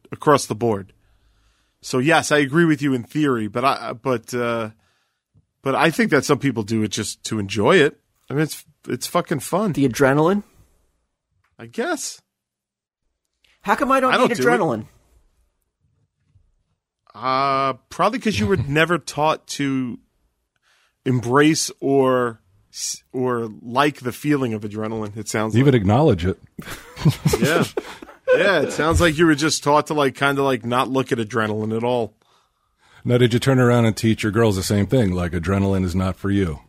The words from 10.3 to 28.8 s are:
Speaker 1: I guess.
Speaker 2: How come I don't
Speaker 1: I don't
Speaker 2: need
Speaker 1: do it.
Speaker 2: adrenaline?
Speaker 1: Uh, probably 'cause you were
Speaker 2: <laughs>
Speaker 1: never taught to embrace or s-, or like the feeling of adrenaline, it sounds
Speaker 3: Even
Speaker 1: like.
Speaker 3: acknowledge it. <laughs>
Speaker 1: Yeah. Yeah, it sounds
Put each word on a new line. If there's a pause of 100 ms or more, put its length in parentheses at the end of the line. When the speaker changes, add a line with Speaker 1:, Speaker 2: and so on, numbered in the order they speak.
Speaker 1:
I
guess. (1400)
Speaker 2:
How
come
I
don't
Speaker 1:
I
don't
Speaker 2:
need
Speaker 1:
do
it.
Speaker 2:
adrenaline? (2250)
Speaker 1:
Uh, (160)
probably
'cause
you
were
Speaker 2:
<laughs>
Speaker 1:
never
taught
to (1080)
embrace (100)
or (320)
s-, (100)
or (120)
like
the
feeling
of
adrenaline,
it
sounds
Speaker 3:
Even
Speaker 1:
like.
Speaker 3:
acknowledge
it.
<laughs>
Speaker 1:
Yeah. (720)
Yeah,
it
sounds